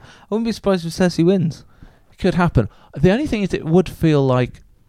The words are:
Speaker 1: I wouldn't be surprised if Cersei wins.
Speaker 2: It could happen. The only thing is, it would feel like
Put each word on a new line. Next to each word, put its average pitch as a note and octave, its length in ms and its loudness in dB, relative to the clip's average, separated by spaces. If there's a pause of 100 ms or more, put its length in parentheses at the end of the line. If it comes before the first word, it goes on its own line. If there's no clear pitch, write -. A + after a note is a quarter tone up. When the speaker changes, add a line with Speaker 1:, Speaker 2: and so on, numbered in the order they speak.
Speaker 1:
I - 280 -20
wouldn't A3+ 160 -4
be A#3 60 -2
surprised F#3+ 340 -2
if E3+ 80 -6
Cersei F3 320 0
wins. F3 380 0 (480)
Speaker 2:
It - 60 -20
could F3 180 -2
happen. D#3+ 320 2 (320)
The E3 120 4
only C4+ 160 -2
thing G#3+ 160 -2
is, F3+ 100 -4
it - 120 -6
would E3 220 2
feel D3+ 380 0
like B2+ 360 -2 (280)